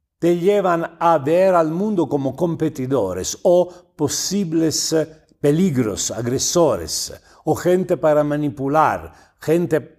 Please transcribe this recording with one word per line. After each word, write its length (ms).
te 200
llevan 600
a 200
ver 360
al 160
mundo 380
como 260
competidores 1080
o 280
posibles, 1000
eh, 320
peligros, 680
agresores, 1040
o 100
gente 420
para 280
manipular, 880
gente 580